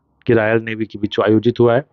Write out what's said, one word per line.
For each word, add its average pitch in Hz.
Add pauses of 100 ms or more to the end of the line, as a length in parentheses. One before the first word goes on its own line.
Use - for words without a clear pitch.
(260)
की 120
रॉयल 113
नेवी 110
के 101
बीच 104
आयोजित 107
हुआ 120
है। 139